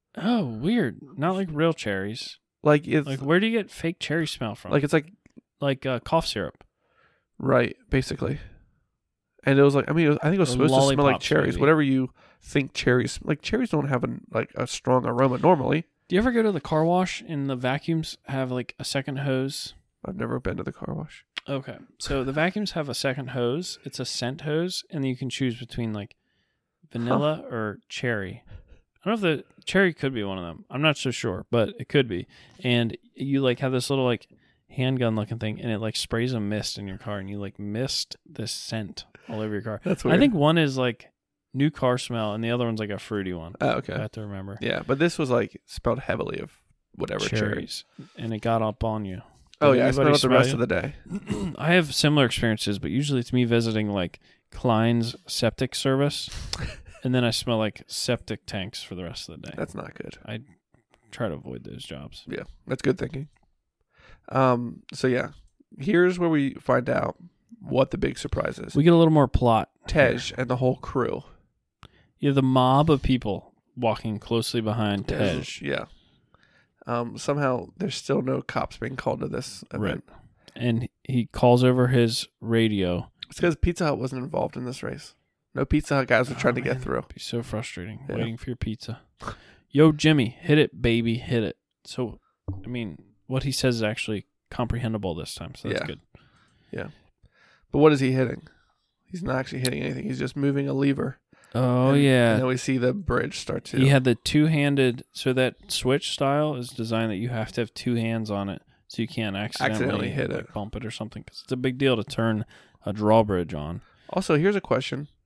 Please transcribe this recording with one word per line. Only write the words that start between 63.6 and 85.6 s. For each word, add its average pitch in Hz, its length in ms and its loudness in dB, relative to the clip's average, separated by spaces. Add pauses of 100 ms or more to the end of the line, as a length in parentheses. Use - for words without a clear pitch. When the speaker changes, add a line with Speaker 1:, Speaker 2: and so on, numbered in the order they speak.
Speaker 2:
Um, 123 540 0 (100)
so, 135 140 0
yeah, 127 220 0 (500)
here's 180 400 4
where 175 100 2
we 143 260 2
find 123 340 2
out - 280 0 (420)
what 135 320 2
the - 60 -4
big 135 200 -2
surprise - 420 -4
is. - 160 -10
Speaker 1:
We 143 80 6
get 170 100 10
a 170 40 10
little 165 160 8
more 147 140 8
plot 117 420 4 (180)
Speaker 2:
Tej 123 300 4
Speaker 1:
here. - 200 -8
Speaker 2:
and 127 120 -2
the 123 80 0
whole 127 200 2
crew. - 460 -2 (960)
Speaker 1:
You 143 100 2
have 139 60 4
the 135 80 6
mob 131 460 6
of 143 120 4
people 110 520 0 (220)
walking 110 440 -2
closely 117 420 -2
behind 104 460 0
Speaker 2:
There's, 82 520 -2
Speaker 1:
Tej. - 100 -10
Speaker 2:
yeah. 67 160 -4 (1000)
Um, 120 320 -4
somehow 135 500 -2 (100)
there's 180 180 -4
still - 260 -2
no 131 200 -2
cops - 360 -6
being 131 180 -8
called - 240 -4
to - 80 -4
this - 360 -10 (100)
Speaker 1:
Right. 104 180 -2
Speaker 2:
event. - 120 -8 (520)
Speaker 1:
And 120 340 -2 (140)
he 123 240 0
calls 123 360 4
over 127 240 4
his 120 400 2 (140)
radio. 107 720 0 (180)
Speaker 2:
It's - 100 -16
'cause 170 160 2
Pizza 175 300 0
Hut 147 140 0
wasn't 127 240 -6
involved - 340 -4
in 127 80 -8
this 127 160 -10
race. - 320 -10 (400)
No 131 120 -2